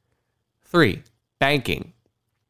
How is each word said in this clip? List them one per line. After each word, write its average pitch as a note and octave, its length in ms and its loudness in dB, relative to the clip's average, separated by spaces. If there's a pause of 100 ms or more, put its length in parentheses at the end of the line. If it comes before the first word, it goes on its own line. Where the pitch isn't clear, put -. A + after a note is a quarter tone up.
(640)
Three, D3 400 0 (360)
banking, C3+ 540 -2 (560)